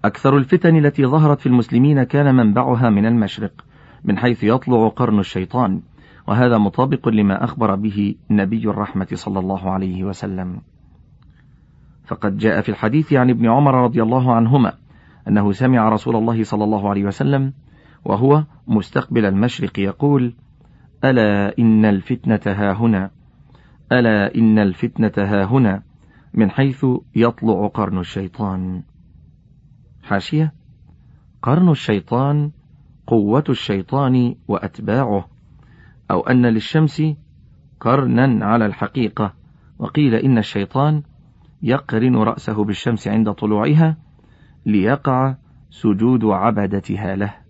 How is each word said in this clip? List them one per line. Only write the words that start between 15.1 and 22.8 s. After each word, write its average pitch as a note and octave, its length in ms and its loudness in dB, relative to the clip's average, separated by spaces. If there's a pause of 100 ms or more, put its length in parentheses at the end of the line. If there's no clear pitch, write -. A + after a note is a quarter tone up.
أنه G#2 240 2
سمع B2 360 2
رسول A2 280 -2
الله A2+ 280 -2
صلى G#2 200 -4
الله G#2 260 -2
عليه G2+ 140 -2
وسلم C3+ 480 -2 (520)
وهو C#3 400 2 (240)
مستقبل A2 560 -2
المشرق G2 540 -2
يقول: B2 560 -2 (680)
"ألا G#2+ 540 2
إن A2 260 4
الفتنة G#2+ 600 0
هاهنا، G2+ 640 -2 (840)